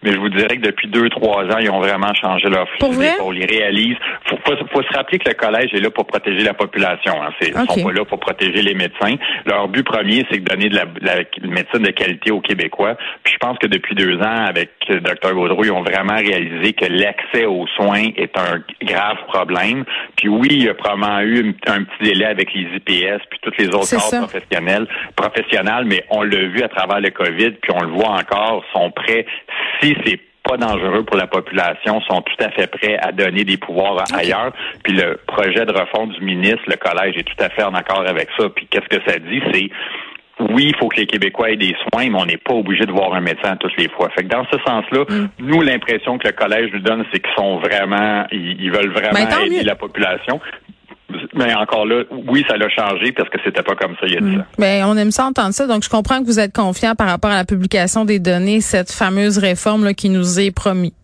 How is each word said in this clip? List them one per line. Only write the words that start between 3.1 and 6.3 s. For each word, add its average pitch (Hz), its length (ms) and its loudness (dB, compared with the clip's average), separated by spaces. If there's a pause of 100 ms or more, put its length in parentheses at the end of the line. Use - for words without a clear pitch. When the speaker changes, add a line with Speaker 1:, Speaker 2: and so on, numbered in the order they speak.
Speaker 1:
d'épaule. 95 260 -2
Ils 92 80 -2
réalisent, 110 520 2 (280)
faut, - 200 -2
faut, 147 100 2 (160)
faut - 100 2
se - 160 -2
rappeler - 220 0
que - 100 0
le 113 60 0
collège 110 380 0
est 101 80 2
là 107 100 2
pour 107 160 -2
protéger 101 360 0